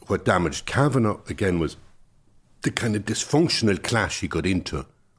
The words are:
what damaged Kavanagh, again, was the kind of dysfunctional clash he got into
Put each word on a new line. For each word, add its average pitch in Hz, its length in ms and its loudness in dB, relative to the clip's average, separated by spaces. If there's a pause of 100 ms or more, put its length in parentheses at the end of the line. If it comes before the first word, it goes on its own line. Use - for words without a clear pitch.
what 98 160 -2
damaged 90 420 0
Kavanagh, 123 520 2 (100)
again, 92 320 0
was 76 160 -2 (880)
the - 100 0
kind 110 240 -2
of 101 80 -4
dysfunctional 113 800 0
clash - 380 0
he 82 80 -4
got 82 160 -2
into 90 400 -2 (340)